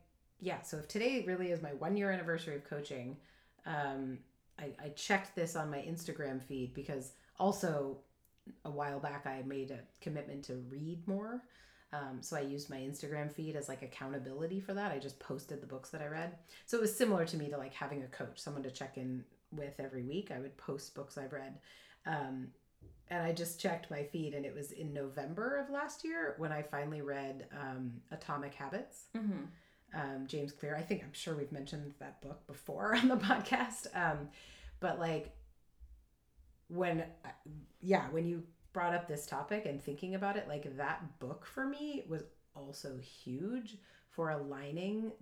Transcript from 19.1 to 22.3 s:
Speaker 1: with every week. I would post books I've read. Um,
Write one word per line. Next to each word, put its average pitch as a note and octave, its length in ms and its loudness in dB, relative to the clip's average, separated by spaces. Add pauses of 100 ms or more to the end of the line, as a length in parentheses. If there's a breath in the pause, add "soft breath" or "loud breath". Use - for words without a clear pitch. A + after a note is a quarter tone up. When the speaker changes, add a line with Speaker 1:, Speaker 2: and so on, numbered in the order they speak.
Speaker 1:
with C#3+ 260 -6
every C3 240 -4
week. D#3+ 300 -2
I B2+ 80 -4
would C#3 180 -8
post - 380 -6
books C#3+ 200 -8
I've C3+ 160 -6
read. C3+ 260 -6 (460 loud breath)
Um, C3 440 0 (600)